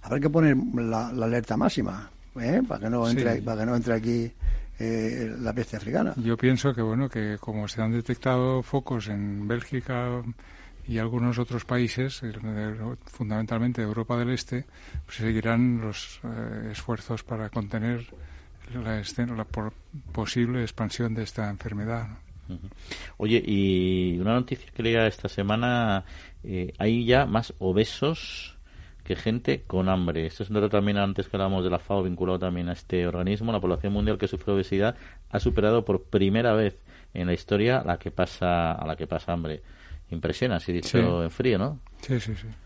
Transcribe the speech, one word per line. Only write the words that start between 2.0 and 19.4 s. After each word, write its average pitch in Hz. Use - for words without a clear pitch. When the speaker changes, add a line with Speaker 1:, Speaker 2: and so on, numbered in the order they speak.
Speaker 1:
¿eh? 139
Para 101
que 110
no 117
entre, 120
Speaker 2:
Sí. -
Speaker 1:
para 107
que 113
no 120
entre 117
aquí, 117
eh, 113
la 113
peste 113
africana. 113
Speaker 2:
Yo 117
pienso 127
que, 120
bueno, 117
que 107
como 107
se -
han 110
detectado 127
focos 120
en 101
Bélgica 123
y 113
algunos 117
otros 120
países, 127
el, 107
el, 107
fundamentalmente 113
de 107
Europa 113
del 120
Este, 127
pues -
seguirán 117
los, -
eh, 113
esfuerzos 113
para 110
contener 117
la 110
escen-, 120
la 107